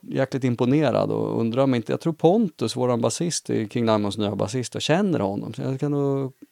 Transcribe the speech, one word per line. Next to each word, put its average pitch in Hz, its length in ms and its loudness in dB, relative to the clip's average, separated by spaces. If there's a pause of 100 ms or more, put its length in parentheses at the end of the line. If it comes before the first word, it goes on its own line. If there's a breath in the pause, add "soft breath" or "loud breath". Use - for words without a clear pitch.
jäkligt 135 440 -4
imponerad 123 640 2
och 110 300 -2
undrar 117 220 0
om 135 120 4
inte, 120 180 -2
jag 127 80 -2
tror 165 120 -2
Pontus, 165 640 0
våran 123 240 0
basist 123 500 -2
i 113 180 0
King 120 180 0
Diamonds 104 320 2
nya 104 180 0
basist, 110 380 -4
och 110 80 -8
känner 165 380 2
honom. 107 340 -4
Så 139 80 -8
jag 131 180 -4
kan 147 100 -2
nog, 139 420 0 (200)